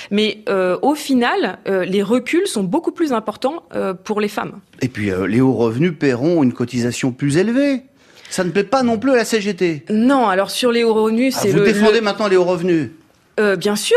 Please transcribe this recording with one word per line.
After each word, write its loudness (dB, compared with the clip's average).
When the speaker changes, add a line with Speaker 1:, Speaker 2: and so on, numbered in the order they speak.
Speaker 1:
Mais, -2
euh, 0
au 0
final, -2
euh, 0
les 0
reculs 0
sont -4
beaucoup -2
plus -2
importants, -4
euh, -4
pour -6
les 0
femmes. -8
Speaker 2:
Et 0
puis, -4
euh, -2
les 2
hauts 4
revenus 0
paieront 0
une 2
cotisation -2
plus -2
élevée. 0
Ça -2
ne -2
plaît 0
pas 0
non 0
plus -2
à 4
la 2
C -2
G -4
T. -2
Speaker 1:
Non, 2
alors 0
sur 0
les 2
hauts 2
revenus, 0
Speaker 2:
Ah, -4
Speaker 1:
c'est 2
Speaker 2:
vous 2
Speaker 1:
le, 4
Speaker 2:
défendez 4
Speaker 1:
le 0
Speaker 2:
maintenant -2
les 2
hauts 4
revenus. 0
Speaker 1:
Euh, 2
bien -2
sûr, 2